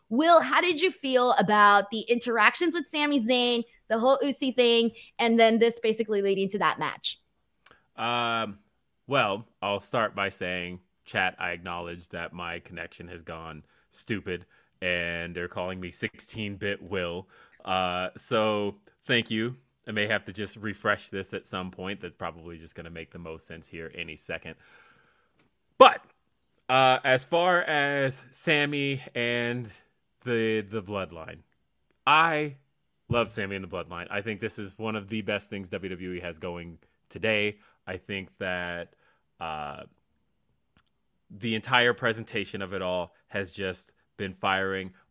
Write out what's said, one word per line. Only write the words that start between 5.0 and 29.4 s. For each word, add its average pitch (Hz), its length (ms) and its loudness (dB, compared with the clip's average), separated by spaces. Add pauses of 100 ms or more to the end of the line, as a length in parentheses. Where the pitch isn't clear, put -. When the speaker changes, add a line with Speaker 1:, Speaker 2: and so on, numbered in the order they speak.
Speaker 1:
and 233 200 4
then 226 200 8
this 226 220 4
basically 214 420 0
leading 196 260 2
to 202 100 -4
that 160 200 2
match? - 420 -4 (760)
Speaker 2:
Um, 117 640 -2 (480)
well, 117 400 0 (140)
I'll 101 200 0
start 110 340 -2
by 98 160 -2
saying, 90 500 -6 (240)
chat, 95 340 -2
I 90 120 -4
acknowledge 87 600 -10
that 85 220 -8
my 85 280 -8
connection 85 480 -14
has 87 140 -14
gone 80 420 -14 (260)
stupid, 92 560 -6 (340)
and 87 540 -4
they're 87 140 -6
calling 92 320 -8
me 90 100 -10
sixteen-bit 101 920 -8
Will. 90 460 -6 (360)
Uh, 92 520 -2
so 107 600 0 (300)
thank 117 240 0
you. 117 260 -4 (300)
I 123 60 -12
may 107 140 0
have 107 180 -2
to 101 80 -12
just 98 240 -10
refresh 104 540 -2
this 95 240 -8
at 98 100 -8
some 92 260 -6
point. 92 300 -8
That's 85 140 -12
probably 85 420 -10
just 80 180 -20
gonna 82 160 -14
make 82 200 -14
the - 80 -16
most 80 280 -14
sense 82 220 -16
here 82 260 -12
any 82 220 -12
second. 82 380 -12 (1200)
But, - 260 10 (680)
uh, 131 360 6
as 131 200 4
far 175 380 4
as 143 680 0
Sami 143 720 0 (120)
and 120 560 -2 (540)